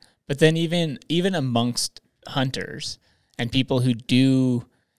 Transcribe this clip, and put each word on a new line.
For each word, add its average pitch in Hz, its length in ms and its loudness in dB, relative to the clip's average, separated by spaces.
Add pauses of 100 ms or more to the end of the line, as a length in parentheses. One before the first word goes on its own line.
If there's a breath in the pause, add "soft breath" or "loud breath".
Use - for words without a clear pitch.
(280 soft breath)
But 143 120 -4
then 160 160 6
even, 165 440 -2 (100)
even 175 240 0
amongst 120 680 -2 (260)
hunters - 720 -6 (400)
and 117 120 -4
people 131 280 0
who 123 140 2
do 127 720 2 (340)